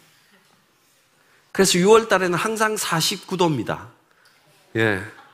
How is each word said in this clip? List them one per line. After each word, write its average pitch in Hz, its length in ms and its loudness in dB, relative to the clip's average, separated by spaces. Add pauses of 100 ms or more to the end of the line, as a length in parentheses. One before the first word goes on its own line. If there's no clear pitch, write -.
(1500)
그래서 190 260 2
유월 220 300 4
달에는 185 280 0
항상 214 400 -2
사십구 180 600 -4
도입니다. 120 520 -2 (840)
예. 110 260 0 (340)